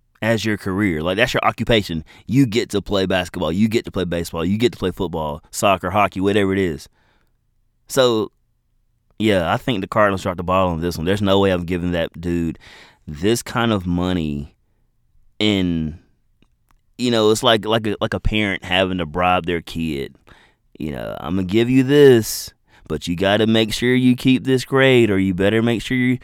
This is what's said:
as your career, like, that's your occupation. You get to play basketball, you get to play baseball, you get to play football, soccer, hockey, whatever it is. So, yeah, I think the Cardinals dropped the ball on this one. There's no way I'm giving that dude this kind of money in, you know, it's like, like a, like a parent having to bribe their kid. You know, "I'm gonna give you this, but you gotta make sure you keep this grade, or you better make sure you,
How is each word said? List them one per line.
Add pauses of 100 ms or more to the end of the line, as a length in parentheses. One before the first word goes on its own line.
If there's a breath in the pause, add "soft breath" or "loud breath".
(220)
as
your
career,
like,
that's
your
occupation. (220 loud breath)
You
get
to
play
basketball,
you
get
to
play
baseball,
you
get
to
play
football,
soccer,
hockey,
whatever
it
is. (1000)
So, (840)
yeah,
I
think
the
Cardinals
dropped
the
ball
on
this
one.
There's
no
way
I'm
giving
that
dude (480 loud breath)
this
kind
of
money (840)
in, (1000)
you
know,
it's
like,
like
a,
like
a
parent
having
to
bribe
their
kid. (640 soft breath)
You
know,
"I'm
gonna
give
you
this, (360 soft breath)
but
you
gotta
make
sure
you
keep
this
grade,
or
you
better
make
sure
you,